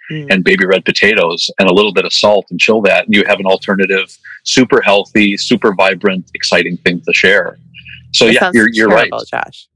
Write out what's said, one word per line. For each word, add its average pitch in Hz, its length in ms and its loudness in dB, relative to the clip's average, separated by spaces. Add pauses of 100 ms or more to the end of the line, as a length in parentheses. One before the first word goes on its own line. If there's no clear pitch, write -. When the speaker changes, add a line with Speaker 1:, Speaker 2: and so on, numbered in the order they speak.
(100)
Speaker 1:
Mm. 156 200 -10
Speaker 2:
and 190 120 0
baby 190 240 2
red 92 180 0
potatoes 92 680 -2 (100)
and 95 80 2
a 90 40 2
little 101 200 2
bit 87 120 -2
of 82 80 -8
salt 104 380 2
and 87 80 -8
chill 110 240 2
that, 92 220 2
and 107 100 -2
you 101 120 2
have 101 120 0
an 95 80 -6
alternative, 95 680 -2 (280)
super 127 360 2
healthy, 101 560 0
super 110 380 -2
vibrant, 95 600 -2
exciting 87 440 -2
thing 90 240 -4
to - 100 -4
share. 95 460 0 (540)
So - 140 2
Speaker 1:
It 113 80 4
Speaker 2:
yeah, 123 60 2
Speaker 1:
sounds 185 160 0
Speaker 2:
you're, 110 160 4
you're 110 160 0
right. 107 220 4
Speaker 1:
terrible, 113 200 -8
Josh. - 440 -10